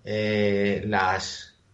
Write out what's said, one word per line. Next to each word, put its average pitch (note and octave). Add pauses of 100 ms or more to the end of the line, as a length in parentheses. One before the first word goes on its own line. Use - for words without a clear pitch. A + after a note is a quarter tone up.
eh, G#2
las F#2+ (200)